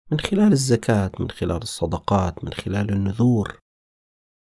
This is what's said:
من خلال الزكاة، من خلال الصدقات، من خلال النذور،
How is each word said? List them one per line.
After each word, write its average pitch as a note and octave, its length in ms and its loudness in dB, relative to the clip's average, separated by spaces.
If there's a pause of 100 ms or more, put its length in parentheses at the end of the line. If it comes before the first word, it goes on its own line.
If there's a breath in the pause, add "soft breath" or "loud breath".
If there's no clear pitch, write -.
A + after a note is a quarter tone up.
(120)
من D3+ 80 0
خلال G#3 320 4
الزكاة، A#2 680 2
من F2 120 -6
خلال F2 300 -4
الصدقات، F2+ 800 -2
من - 100 -6
خلال G#2 400 -4
النذور، G#2+ 680 0 (880)